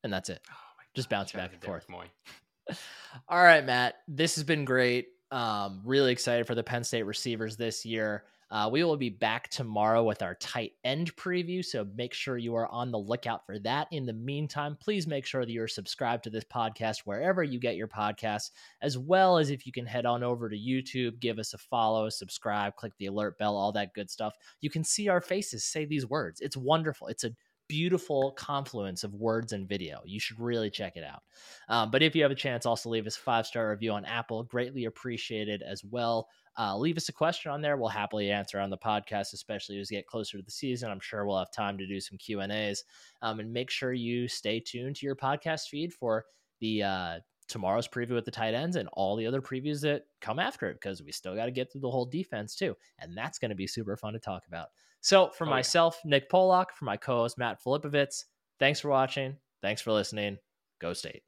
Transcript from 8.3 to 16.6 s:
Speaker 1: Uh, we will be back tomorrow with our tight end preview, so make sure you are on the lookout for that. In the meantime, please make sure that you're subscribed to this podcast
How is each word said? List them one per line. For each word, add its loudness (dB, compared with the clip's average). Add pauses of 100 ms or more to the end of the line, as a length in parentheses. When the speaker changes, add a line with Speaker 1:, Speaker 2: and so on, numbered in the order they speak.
Speaker 1:
Uh, 2
we 4
will 4
be 0
back 0
tomorrow 4
with 2
our -4
tight -6 (100)
end 0
preview, -2
so -4
make -4
sure -4
you -2
are 2
on -4
the -2
lookout -2
for -8
that. 0
In -4
the -4
meantime, -4
please 0
make -2
sure -2
that -6
you're -2
subscribed -4
to -8
this -4
podcast -2